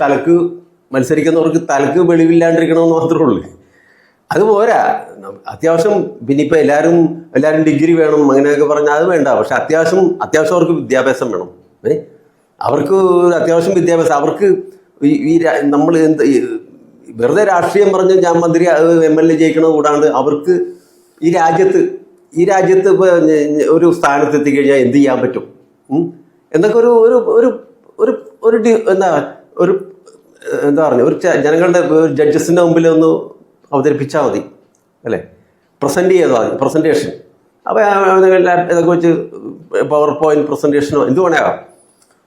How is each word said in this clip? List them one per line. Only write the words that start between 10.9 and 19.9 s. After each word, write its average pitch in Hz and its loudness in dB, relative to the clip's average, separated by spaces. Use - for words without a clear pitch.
വേണം. 90 -8
ഏ, 160 -2
അവർക്ക് - -2
ഒരു 180 2
അത്യാവശ്യം 165 0
വിദ്യാഭ്യാസം, 165 0
അവർക്ക് 156 -2
ഈ, 147 2
ഈ 165 -2
രാ-, 143 -2
നമ്മൾ 143 2
എന്ത് 156 2
ഈ 127 0
വെറുതെ 127 0
രാഷ്ട്രീയം 190 0
പറഞ്ഞ് 185 2
ഞാൻ 170 2
മന്ത്രി, 170 0
അത് 165 2
എം 156 2
എൽ 165 4
എ 160 0
ജയിക്കണത് 160 2
കൂടാണ്ട് 147 2